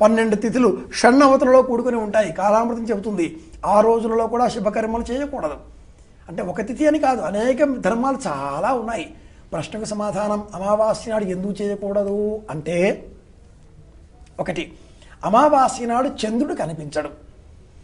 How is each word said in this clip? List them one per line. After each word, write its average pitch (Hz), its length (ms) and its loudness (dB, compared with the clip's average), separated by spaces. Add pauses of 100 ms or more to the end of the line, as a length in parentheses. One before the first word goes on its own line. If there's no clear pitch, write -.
పన్నెండు 220 340 4
తిథులు 220 420 2 (160)
షణ్ణవతులలో 262 680 6
కూడుకొని 240 340 -2
ఉంటాయి. 214 360 0
కాలామృతం 226 520 0
చెబుతుంది, 202 560 -4 (260)
ఆ 202 140 4
రోజులలో 226 460 2
కూడా 240 220 0
శుభకర్మలు 226 640 -4
చేయకూడదు. 269 420 -6 (720)
అంటే 175 140 -8
ఒక 185 180 -6
తిథి 233 260 -2
అని 302 120 4
కాదు, 262 220 0
అనేక 220 440 0
ధర్మాలు 240 640 0
చాలా 143 460 -2
ఉన్నాయి. 226 420 -6 (380)
ప్రశ్నకు 214 320 -8
సమాధానం, 208 600 -4 (100)
అమావాస్య 208 580 0
నాడు 214 120 -2
ఎందుకు 185 380 -6
చేయకూడదు 202 800 -4 (100)
అంటే, 170 560 -2 (1300)
ఒకటి, 170 320 -6 (520)
అమావాస్య 247 640 4
నాడు 233 240 0 (160)
చంద్రుడు 285 280 -2
కనిపించడు. 151 760 -8 (520)